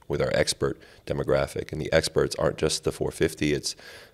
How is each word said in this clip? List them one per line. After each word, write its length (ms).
with 140
our 140
expert 440
demographic. 640
And 100
the 100
experts 440
aren't 220
just 260
the 80
four 200
fifty, 420
it's 220